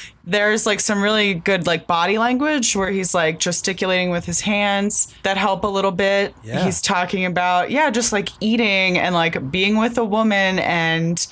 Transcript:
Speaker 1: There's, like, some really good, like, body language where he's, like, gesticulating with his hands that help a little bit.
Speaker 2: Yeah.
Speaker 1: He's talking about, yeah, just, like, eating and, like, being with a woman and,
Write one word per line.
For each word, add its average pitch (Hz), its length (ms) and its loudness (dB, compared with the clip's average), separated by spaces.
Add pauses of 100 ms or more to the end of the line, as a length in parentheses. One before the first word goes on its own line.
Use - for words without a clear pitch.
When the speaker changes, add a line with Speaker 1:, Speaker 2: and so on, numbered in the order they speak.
(240)
Speaker 1:
There's, 208 400 0
like, 208 140 2
some 202 240 0
really 208 320 2
good, 175 320 0
like, 170 220 -2
body 180 300 2
language 254 580 0
where 190 160 -2
he's, 190 220 0
like, 165 260 0
gesticulating 180 680 -2
with 170 160 -4
his 170 160 -2
hands 202 680 -2 (120)
that 196 140 0
help 196 260 0
a 208 40 0
little 196 220 0
bit. 196 440 0 (100)
Speaker 2:
Yeah. 127 200 -2
Speaker 1:
He's 190 160 0
talking 185 440 0
about, 180 480 0
yeah, 208 180 2
just, 233 220 0
like, 202 160 -2 (100)
eating 196 600 2
and, 180 140 0
like, 165 380 0
being 190 260 0
with 233 220 0
a 233 60 2
woman 202 560 2
and, 165 720 0